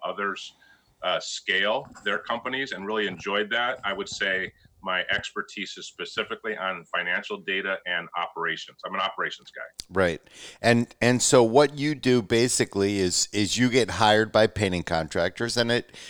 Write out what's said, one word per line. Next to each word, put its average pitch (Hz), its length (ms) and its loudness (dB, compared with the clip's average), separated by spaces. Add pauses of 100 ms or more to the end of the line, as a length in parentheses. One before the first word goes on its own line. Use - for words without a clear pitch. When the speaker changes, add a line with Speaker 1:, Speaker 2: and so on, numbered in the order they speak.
Speaker 1:
others, 98 480 -6 (480)
uh, 90 180 0
scale 101 680 -2 (180)
their 104 140 -2
companies 127 540 -6
and 95 120 -10
really 107 220 -2
enjoyed 98 420 -4
that. 123 340 -2
I 101 100 -2
would 95 140 -6
say 95 460 -4 (300)
my 92 260 -2
expertise - 680 -6
is 87 100 -14
specifically 110 680 -6
on 92 360 -4
financial 90 440 -4
data 95 480 -4
and 87 220 -4 (100)
operations. 82 680 -6
I'm 92 80 -8
an 95 60 -4
operations 92 500 -6
guy. 60 140 -16 (260)
Speaker 2:
Right. 90 320 0 (400)
And, 117 400 4
and 120 200 4
so 127 200 8
what 139 360 6
you 147 180 -2
do 123 260 4
basically 104 800 2
is, 90 320 0
is 104 260 0
you 123 120 4
get 113 220 2
hired 107 400 4
by 110 160 6
painting 92 360 0
contractors, 87 720 -2
and 117 160 2
it, - 240 -2 (140)